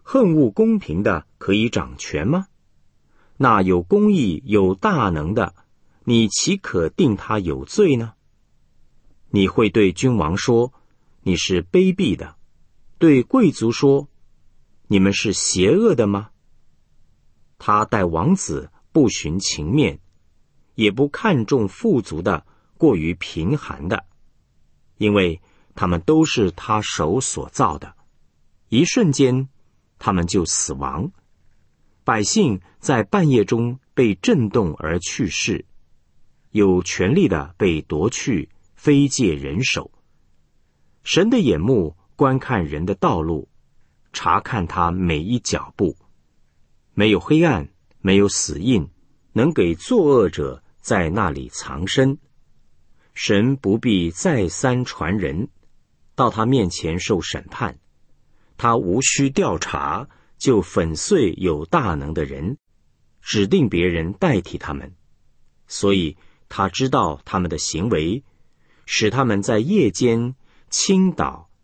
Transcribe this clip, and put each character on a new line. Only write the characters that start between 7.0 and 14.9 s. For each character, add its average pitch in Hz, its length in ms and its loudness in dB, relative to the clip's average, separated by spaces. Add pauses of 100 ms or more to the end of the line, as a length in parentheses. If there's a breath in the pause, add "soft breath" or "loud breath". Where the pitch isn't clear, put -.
他 107 220 -6
有 71 280 -6
罪 180 300 2
呢？ 113 180 -6 (1160)
你 98 180 4
会 110 220 2
对 98 220 4
君 127 240 0
王 85 220 0
说 120 360 0 (480)
：“你 92 140 0
是 90 260 -2
卑 180 320 2
鄙 180 220 -2
的。” - 220 -14 (600)
对 147 240 6
贵 202 300 2
族 113 200 -2
说 139 360 2 (800)
：“你 101 120 2